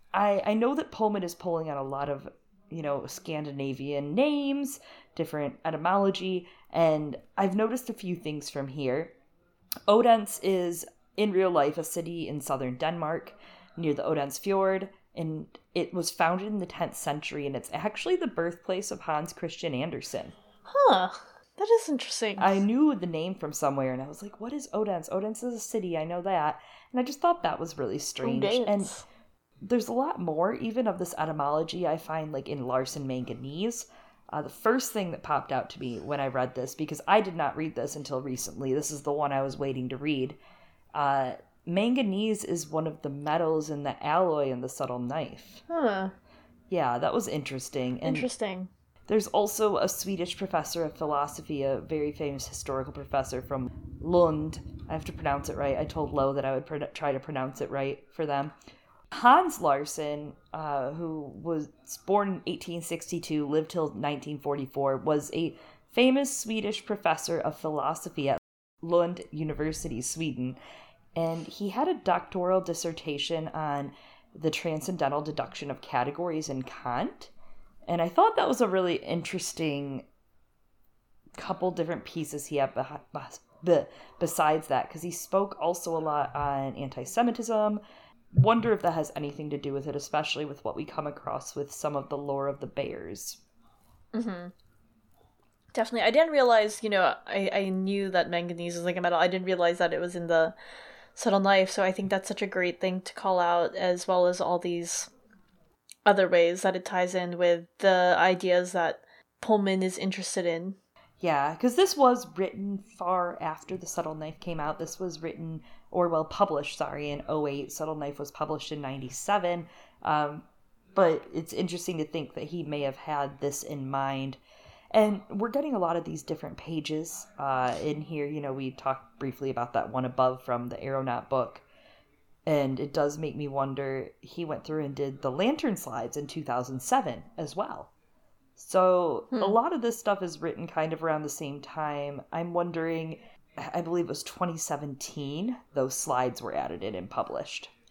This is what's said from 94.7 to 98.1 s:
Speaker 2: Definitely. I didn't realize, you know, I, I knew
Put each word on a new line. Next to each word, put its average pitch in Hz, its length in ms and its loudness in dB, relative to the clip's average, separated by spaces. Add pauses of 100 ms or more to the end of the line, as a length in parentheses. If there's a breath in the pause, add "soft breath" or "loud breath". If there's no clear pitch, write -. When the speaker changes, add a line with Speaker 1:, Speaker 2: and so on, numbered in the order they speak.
Speaker 2:
Definitely. 226 340 2
I 233 40 4
didn't 311 200 6
realize, 226 520 6
you 208 80 0
know, 185 240 4 (100)
I, 196 260 0
I 196 180 0
knew 190 420 0